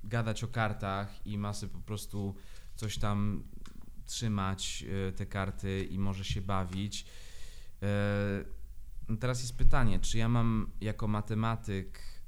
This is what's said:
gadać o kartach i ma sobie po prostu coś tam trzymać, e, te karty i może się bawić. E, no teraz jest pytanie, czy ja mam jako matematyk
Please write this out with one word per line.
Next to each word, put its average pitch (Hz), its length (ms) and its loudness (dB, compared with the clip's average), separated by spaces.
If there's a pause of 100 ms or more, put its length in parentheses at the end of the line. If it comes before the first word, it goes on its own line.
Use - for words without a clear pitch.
gadać 113 400 -2
o 110 40 -4
kartach 101 760 -2
i 104 120 -4
ma 101 140 -2
sobie 98 200 -6
po 90 80 -8
prostu 101 540 -4 (400)
coś - 240 -6
tam 101 440 2 (640)
trzymać, 95 800 -2 (240)
e, 92 40 -4
te 98 140 -4
karty 95 640 -2
i 92 80 -4
może 98 260 0
się - 180 -2
bawić. 95 640 -2 (760)
E, 98 40 -2 (1200)
no 110 80 0
teraz 127 240 -2
jest - 160 -6
pytanie, 110 440 10
czy - 180 4
ja 113 100 4
mam 117 420 4 (100)
jako 107 280 0
matematyk 107 920 -2 (300)